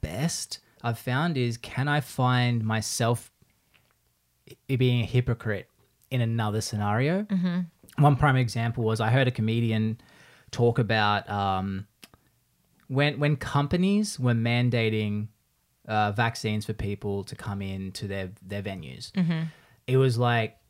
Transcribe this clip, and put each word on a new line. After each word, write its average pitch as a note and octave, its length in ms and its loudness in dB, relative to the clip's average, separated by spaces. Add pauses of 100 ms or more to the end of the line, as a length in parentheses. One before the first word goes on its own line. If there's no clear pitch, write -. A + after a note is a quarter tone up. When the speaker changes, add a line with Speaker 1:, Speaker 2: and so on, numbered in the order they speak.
Speaker 1:
best, A2 580 -4 (240)
I've A#2 160 -2
found, C#3+ 380 -2
is A#2+ 200 -2
can - 300 -4
I D3 140 0
find B2 640 2
myself A2 680 0 (1400)
i-, C3+ 60 0
being B2 260 2
a A2 40 -2
hypocrite A#2 640 -2 (440)
in B2+ 100 0
another A2+ 400 0
scenario? A#2 640 0
Speaker 2:
Mm-hmm. F3+ 800 -4
Speaker 1:
One D3 120 6
prime C3+ 220 4
example A#2 460 0
was A2 180 0
I A2 80 2
heard B2+ 180 4
a B2+ 40 0
comedian A2 680 0 (520)
talk A#2+ 280 2
about, G#2 500 2
um, G2 580 -2 (1000)
when, C#3+ 320 0
when D3 160 4
companies F#3+ 840 0
were B2 160 2
mandating, A2+ 920 2 (600)
uh, G#2+ 240 2
vaccines A2 540 -2
for G#2+ 80 -6
people G2+ 500 -4
to - 120 -14
come G2+ 260 -8
in F#2+ 320 -6
to - 140 -8
their, G2 220 -6 (160)
their G2+ 160 -8
venues. F#2 520 -10
Speaker 2:
Mm-hmm. E3 300 0 (440)
Speaker 1:
It B2+ 100 2
was C3 200 4
like A#2 400 0 (120)